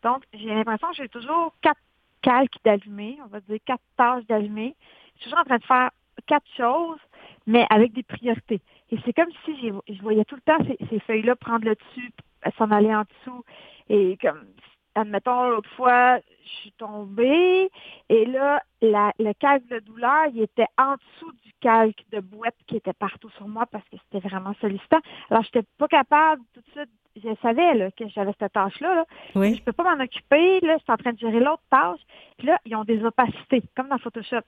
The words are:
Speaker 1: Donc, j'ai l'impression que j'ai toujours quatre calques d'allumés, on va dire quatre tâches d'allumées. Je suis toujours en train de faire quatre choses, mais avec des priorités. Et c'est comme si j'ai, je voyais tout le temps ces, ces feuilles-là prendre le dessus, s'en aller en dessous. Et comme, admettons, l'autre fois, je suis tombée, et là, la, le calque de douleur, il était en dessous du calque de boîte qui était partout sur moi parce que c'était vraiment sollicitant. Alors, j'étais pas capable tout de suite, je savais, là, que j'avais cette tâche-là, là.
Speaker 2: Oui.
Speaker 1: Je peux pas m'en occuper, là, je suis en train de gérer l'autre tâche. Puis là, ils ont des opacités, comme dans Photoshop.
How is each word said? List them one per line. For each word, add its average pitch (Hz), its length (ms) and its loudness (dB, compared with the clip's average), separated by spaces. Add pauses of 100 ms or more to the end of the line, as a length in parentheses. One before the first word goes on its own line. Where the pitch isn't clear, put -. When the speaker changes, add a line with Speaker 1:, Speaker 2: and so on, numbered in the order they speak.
Speaker 1:
Donc, 254 300 -2
j'ai 214 220 -14
l'impression 220 340 -2
que 349 80 -8
j'ai 262 120 -12
toujours 311 520 -4
quatre 302 200 0 (420)
calques 262 420 2
d'allumés, 208 600 -2
on 220 40 -20
va 208 120 -16
dire 202 260 -10
quatre 254 160 -6 (140)
tâches 247 300 0
d'allumées. 214 500 -4 (400)
Je - 60 -20
suis 240 80 -14
toujours 320 100 0
en 330 40 2
train 254 140 0
de - 60 -6
faire 254 260 2 (360)
quatre 294 200 0 (100)
choses, 311 420 -2 (480)
mais 226 240 4
avec 220 220 6
des 226 120 -8
priorités. - 560 -6 (300)
Et 226 140 -6
c'est 240 80 -4
comme 339 180 0 (140)
si 311 160 -12
j'ai, 226 120 -8 (200)
je 190 100 -14
voyais 214 220 2
tout - 120 -12
le 254 60 -20
temps 311 240 2
ces, 262 120 -6 (100)
ces 214 120 -4
feuilles-là 226 360 -2
prendre 233 280 -4
le 220 100 0
dessus, 247 380 -16 (460)
s'en 220 120 0
aller 214 240 4
en 214 80 0
dessous. 247 420 -14 (440)
Et 196 340 2
comme, 151 220 -4 (500)
admettons, 220 540 -2
l'autre 220 220 -4
fois, 247 480 4 (260)
je - 40 -20 (120)
suis 208 120 -20
tombée, 247 1000 0 (380)
et 220 180 4
là, 277 360 0 (200)
la, 208 360 2
le 214 140 -2
calque 277 340 0
de 240 140 -10
douleur, 240 520 -2
il 226 100 -4
était 220 240 0 (120)
en 269 160 2
dessous - 380 -18 (120)
du - 160 -20
calque 226 520 2
de 214 80 -6
boîte 208 340 -10 (140)
qui 233 80 -6
était 196 160 -8
partout 208 380 -10
sur 202 180 -18
moi 220 180 -6
parce 214 220 -14
que - 160 -20
c'était 196 240 -10
vraiment 190 320 -8
sollicitant. 208 400 -2 (300)
Alors, 220 140 2
j'étais 226 220 -2 (120)
pas 294 100 0
capable 302 540 4 (100)
tout 247 80 -20
de - 120 -20
suite, 285 180 -16 (240)
je 220 140 -12 (140)
savais, 285 320 4
là, 196 160 0
que 220 180 -14
j'avais 202 320 -4
cette 196 140 -6
tâche-là, 240 400 -2
là. 330 100 0 (300)
Speaker 2:
Oui. 202 200 2
Speaker 1:
Je - 80 -12
peux 233 100 -4
pas 339 120 -4 (100)
m'en 277 80 -4
occuper, 349 580 2
là, 320 180 2
je - 40 -6
suis 311 100 -2
en - 40 2
train 240 160 -4
de 220 60 -10
gérer 233 220 0
l'autre 294 300 0
tâche. 311 300 2 (380)
Puis - 80 -8
là, 330 180 2
ils 220 100 -10
ont 214 100 -6
des 220 200 -2
opacités, 226 580 -2 (140)
comme 262 120 -8
dans 277 100 -4
Photoshop. 233 500 -8